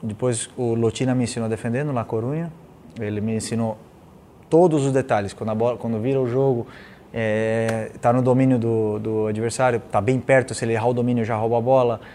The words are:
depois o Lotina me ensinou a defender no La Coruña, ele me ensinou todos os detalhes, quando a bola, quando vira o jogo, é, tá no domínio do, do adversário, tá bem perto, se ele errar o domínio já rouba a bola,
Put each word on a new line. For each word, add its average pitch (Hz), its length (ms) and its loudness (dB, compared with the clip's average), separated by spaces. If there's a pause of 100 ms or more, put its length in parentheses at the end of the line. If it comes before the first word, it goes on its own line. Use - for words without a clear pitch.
depois 113 560 -4
o 120 160 0
Lotina 117 400 0
me 123 120 0
ensinou 113 200 -4
a 110 40 -2
defender 117 340 -4
no 147 100 -4
La 117 120 -2
Coruña, 139 440 -4 (500)
ele 107 220 -4
me 110 140 -2
ensinou 110 420 -4 (720)
todos 160 360 6
os 139 60 0
detalhes, 123 420 0
quando 110 160 -6
a 110 60 -2
bola, 117 220 0
quando 113 220 -4
vira 135 200 0
o 127 80 0
jogo, 123 380 0 (480)
é, 110 800 -2 (100)
tá 120 100 4
no 127 100 4
domínio 127 360 4
do, 110 420 0
do 107 280 -2
adversário, 113 520 0
tá 104 220 -2
bem 127 180 2
perto, 131 340 2
se 117 120 -6
ele 113 80 0
errar 113 140 0
o 123 60 2
domínio 120 320 0
já 117 100 -2
rouba 113 220 0
a 117 40 0
bola, 120 400 2 (140)